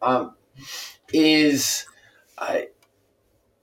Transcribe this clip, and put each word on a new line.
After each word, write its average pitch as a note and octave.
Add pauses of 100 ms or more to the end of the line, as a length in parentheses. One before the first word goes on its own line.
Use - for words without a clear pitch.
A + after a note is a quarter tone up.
Um, B2 (760)
is, D3+ (520)
uh, - (1040)